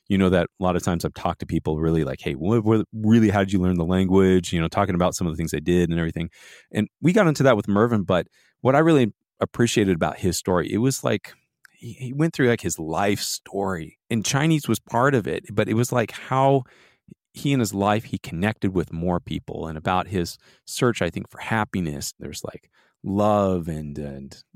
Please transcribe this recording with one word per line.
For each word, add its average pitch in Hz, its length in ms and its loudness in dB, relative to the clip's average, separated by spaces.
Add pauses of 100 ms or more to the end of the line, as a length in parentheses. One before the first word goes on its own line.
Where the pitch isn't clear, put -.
you 98 100 0
know 95 140 4
that 90 160 2 (140)
a - 20 -6
lot 90 140 0
of 87 80 -4
times 85 200 -2
I've 78 100 -6
talked - 260 -6
to - 60 -12
people 78 340 -2
really 80 240 0
like, 65 160 -8
"Hey, - 140 -6
what, 104 280 0
what, 110 300 2
really, 110 380 4
how 101 100 4
did 98 120 0
you 98 80 4
learn 92 140 2
the 82 100 0
language?" 92 680 4
You 87 80 0
know, 82 80 0
talking 98 260 -2
about 87 220 0
some 92 100 -4
of 78 60 -2
the 78 40 -8
things 82 140 -4
they - 80 -4
did 87 320 2
and 82 80 -2
everything. 82 320 -4 (400)
And 104 160 -2 (140)
we 165 120 2
got 202 140 4
into 151 160 2
that 123 140 6
with 202 100 -2
Mervyn, 107 380 2
but 87 240 0 (320)
what 131 160 4
I - 20 6
really 151 340 4 (280)
appreciated 110 560 2
about 80 240 -2
his 90 160 0
story, 90 360 -2
it 101 60 0
was 131 240 -2
like, 113 300 -4 (400)
he, - 220 -18
he 127 180 -10
went 156 200 0
through, 135 160 2
like, 117 120 2
his 87 180 -4
life 87 420 -2
story. 92 800 -6 (100)
And 113 160 -2
Chinese 151 440 0
was 110 100 0
part 131 380 0
of 110 100 0
it, - 260 -6
but 104 160 0
it 107 60 0
was, 117 160 0
like, 117 220 -2
how 135 500 2 (720)
he 143 180 -2
in 135 80 2
his 104 120 0
life, 101 320 0
he - 140 -8
connected 95 560 -2
with 85 180 -2
more 87 260 -2
people 80 480 -8
and 80 120 -8
about 92 280 -2
his 87 300 -4 (300)
search, - 340 0
I 90 80 0
think, - 220 -10
for - 80 -20
happiness. 92 840 -4
There's, 76 240 -14
like, - 260 -16 (320)
love 98 680 2
and, 76 300 -8
and 69 460 -12 (120)